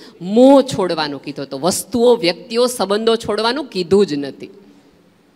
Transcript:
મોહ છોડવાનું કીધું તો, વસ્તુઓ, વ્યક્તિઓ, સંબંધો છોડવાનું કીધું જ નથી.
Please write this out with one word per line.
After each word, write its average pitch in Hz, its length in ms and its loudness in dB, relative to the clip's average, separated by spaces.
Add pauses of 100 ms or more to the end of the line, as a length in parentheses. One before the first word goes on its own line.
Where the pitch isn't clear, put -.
(200)
મોહ 247 420 6
છોડવાનું 160 600 -6
કીધું 143 240 -12
તો, 139 120 -12
વસ્તુઓ, 226 580 0
વ્યક્તિઓ, 180 500 -2
સંબંધો 220 500 -2
છોડવાનું 220 500 -4
કીધું 185 400 0
જ 147 80 -6
નથી. 139 360 -10 (840)